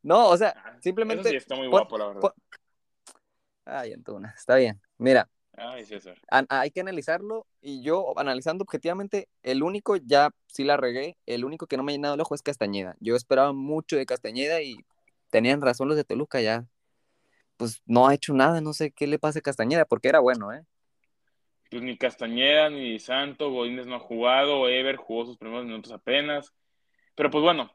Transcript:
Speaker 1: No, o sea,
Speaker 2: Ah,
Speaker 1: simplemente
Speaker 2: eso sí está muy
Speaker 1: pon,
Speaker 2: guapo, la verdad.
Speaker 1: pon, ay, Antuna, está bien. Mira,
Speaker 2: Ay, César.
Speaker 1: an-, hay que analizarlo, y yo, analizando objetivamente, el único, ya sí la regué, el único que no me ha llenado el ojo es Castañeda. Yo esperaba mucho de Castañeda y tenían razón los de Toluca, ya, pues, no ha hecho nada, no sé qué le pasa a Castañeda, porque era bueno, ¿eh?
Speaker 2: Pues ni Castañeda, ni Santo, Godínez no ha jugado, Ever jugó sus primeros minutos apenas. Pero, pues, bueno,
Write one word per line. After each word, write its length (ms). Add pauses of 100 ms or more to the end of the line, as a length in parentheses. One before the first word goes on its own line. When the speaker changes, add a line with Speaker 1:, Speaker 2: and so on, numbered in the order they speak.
Speaker 1:
No, 260
o 100
sea, 200
Speaker 2:
Ah, 240
Speaker 1:
simplemente 400
Speaker 2:
eso 80
sí 60
está 200
muy 100
Speaker 1:
pon, 60
Speaker 2:
guapo, 280
la 80
verdad. 140
Speaker 1:
pon, 100 (1300)
ay, 280
Antuna, 420
está 200
bien. 260 (160)
Mira, 320 (260)
Speaker 2:
Ay, 300
César. 320 (140)
Speaker 1:
an-, 180
hay 220
que 100
analizarlo, 640 (160)
y 220
yo, 340
analizando 460
objetivamente, 640 (160)
el 180
único, 360
ya 340 (160)
sí 160
la 140
regué, 380 (120)
el 180
único 220
que 100
no 60
me 80
ha 40
llenado 200
el 60
ojo 120
es 80
Castañeda. 580
Yo 160
esperaba 380
mucho 440
de 100
Castañeda 560
y 140 (520)
tenían 320
razón 280
los 80
de 80
Toluca, 360
ya, 240 (920)
pues, 280
no 220
ha 80
hecho 180
nada, 280
no 120
sé 160
qué 160
le 140
pasa 180
a 60
Castañeda, 420
porque 220
era 120
bueno, 320
¿eh? 120 (1080)
Speaker 2:
Pues 140
ni 160
Castañeda, 720
ni 260
Santo, 540
Godínez 340
no 120
ha 20
jugado, 680
Ever 280
jugó 320
sus 100
primeros 280
minutos 260
apenas. 600 (640)
Pero, 160
pues, 140
bueno, 320